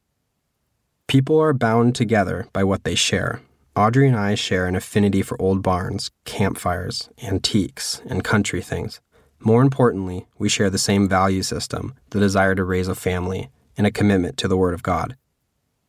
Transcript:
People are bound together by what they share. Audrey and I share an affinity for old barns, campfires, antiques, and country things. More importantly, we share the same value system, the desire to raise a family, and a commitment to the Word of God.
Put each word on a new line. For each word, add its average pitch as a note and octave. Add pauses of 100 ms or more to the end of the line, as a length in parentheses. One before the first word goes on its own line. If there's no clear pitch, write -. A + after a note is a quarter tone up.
(1040)
People C#3
are D#3
bound A#2
together G2
by G2
what F#2+
they F2
share. - (340)
Audrey A#2
and B2+
I G2+
share G#2+
an F#2+
affinity G2
for -
old F#2+
barns, F#2 (160)
campfires, F2+ (100)
antiques, -
and F#2
country G2+
things. - (400)
More A2+
importantly, G2 (140)
we G#2
share G2+
the F#2+
same G2+
value F#2+
system, - (160)
the G#2
desire F#2+
to F#2+
raise F#2
a F#2+
family, F#2 (260)
and G2+
a G2+
commitment G2
to -
the F#2+
Word F2+
of F2
God. - (720)